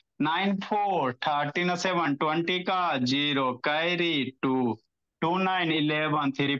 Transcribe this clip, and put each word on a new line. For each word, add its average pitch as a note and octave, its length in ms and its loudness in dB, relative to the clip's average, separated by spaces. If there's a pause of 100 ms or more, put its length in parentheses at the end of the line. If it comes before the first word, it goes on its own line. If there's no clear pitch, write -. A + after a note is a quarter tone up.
(220)
नाइन F#3+ 380 0
फ़ोर, F#3+ 540 -2 (100)
थर्टीन D3 480 0
और F3 60 -2
सेवन, F3 380 0
ट्वेंटी E3 480 0
का F3+ 340 0
zero, C3+ 540 2 (140)
carry D#3+ 600 0 (160)
two, C3 360 0 (440)
two E3+ 160 0
nine F#3 340 0
eleven, D3+ 600 0
three C#3 280 0